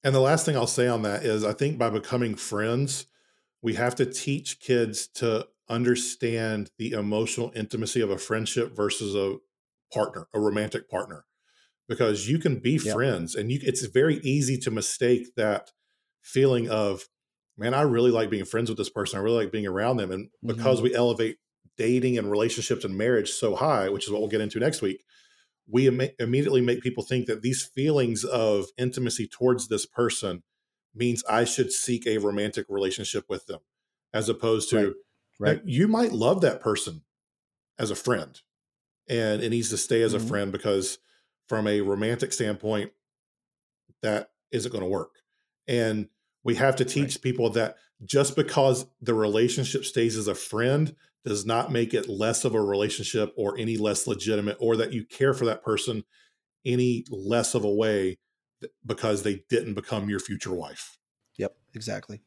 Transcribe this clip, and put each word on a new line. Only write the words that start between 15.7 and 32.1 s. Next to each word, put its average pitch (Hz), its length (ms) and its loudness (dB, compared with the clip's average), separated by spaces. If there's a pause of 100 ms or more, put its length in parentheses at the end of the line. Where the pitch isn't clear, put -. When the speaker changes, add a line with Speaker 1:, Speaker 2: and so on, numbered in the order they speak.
Speaker 1:
feeling 127 480 2
of, 104 380 0 (480)
"Man, 123 180 0
I 147 80 4
really 123 300 6
like 113 180 2
being 101 160 -2
friends 113 240 -2
with 107 80 -6
this 101 120 -2
person. 98 280 -4
I 98 40 -2
really 113 220 2
like 92 80 -6
being 107 140 -4
around 107 320 0
them." 95 140 -4
And 98 180 -8 (160)
because 117 340 2
Speaker 2:
Mm-hmm. - 20 0
Speaker 1:
we 123 120 2
elevate 117 440 2 (380)
dating 123 420 2
and 101 120 -2
relationships 110 540 0
and 95 140 -4
marriage 113 340 2
so 104 240 0
high, 127 340 2
which 101 160 -4
is 104 60 -4
what 107 100 -2
we'll 104 80 -2
get 107 120 0
into 107 180 -4
next - 220 0
week, 95 220 -4 (640)
we 127 180 4
imme-, 131 340 2
immediately 127 420 4
make 123 200 2
people 123 220 -4
think 123 220 -2
that 110 160 -4
these 131 220 -2
feelings 131 600 0
of 110 440 2 (100)
intimacy 123 500 -2
towards 127 400 0
this 107 180 -2
person 110 560 -2 (520)
means 117 320 0
I 117 180 4
should 123 280 0
seek 120 340 -2
a 110 120 2